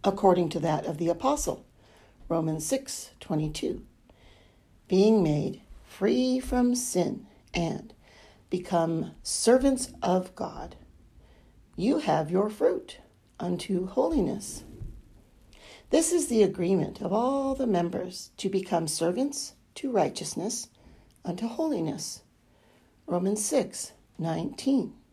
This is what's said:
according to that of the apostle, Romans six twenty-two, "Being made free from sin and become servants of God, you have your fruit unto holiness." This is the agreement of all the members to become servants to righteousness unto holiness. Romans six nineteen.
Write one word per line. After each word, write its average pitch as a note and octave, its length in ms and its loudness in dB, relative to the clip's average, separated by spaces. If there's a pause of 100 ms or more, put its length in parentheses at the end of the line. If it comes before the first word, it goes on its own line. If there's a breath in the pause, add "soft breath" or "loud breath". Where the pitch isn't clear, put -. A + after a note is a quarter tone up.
according F3+ 460 4
to E3 100 -4
that D#3+ 260 -2
of D3+ 120 -6
the E3+ 120 0
apostle, - 560 -2 (640 soft breath)
Romans D#3+ 380 -2
six - 540 -6
twenty-two, - 640 -4 (1040 soft breath)
"Being G3+ 360 6
made D3 380 0 (220)
free B3+ 560 0
from B3 360 2
sin - 500 -2 (280 loud breath)
and - 400 -4 (560 soft breath)
become E3 640 0 (120)
servants B3+ 680 2 (120)
of F#3 320 2
God, E3 400 -10 (1000 soft breath)
you B3+ 240 0
have D#3+ 300 0
your G3 200 2
fruit - 500 -2 (400)
unto F3+ 480 -2
holiness." - 760 -2 (1300 loud breath)
This D#4+ 220 4
is E4 160 2
the A3 160 6
agreement F#3+ 580 2
of F#3 100 -2
all C4+ 440 0
the C4 100 -2
members F3+ 720 -2
to G3 100 -4
become F#3+ 400 0
servants F3+ 680 -2 (220)
to C4+ 160 -6
righteousness F3 760 -2 (580 soft breath)
unto F#3 220 -4
holiness. G#3+ 720 -4 (880 soft breath)
Romans G3 360 0
six - 500 -2 (260)
nineteen. E3 760 -2 (200)